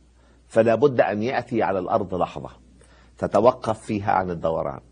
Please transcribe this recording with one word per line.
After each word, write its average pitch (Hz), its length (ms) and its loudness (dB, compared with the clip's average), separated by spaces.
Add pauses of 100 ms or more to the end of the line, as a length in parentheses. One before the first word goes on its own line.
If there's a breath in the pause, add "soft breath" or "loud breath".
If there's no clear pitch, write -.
(480 soft breath)
فلا 113 280 4
بد 123 260 2
أن 104 220 0
يأتي 120 400 -2
على 92 160 -2
الأرض 92 360 -2
لحظة 76 340 -6 (680 soft breath)
تتوقف 107 640 2
فيها 104 320 -4
عن 92 180 0
الدوران، 80 500 -4 (120)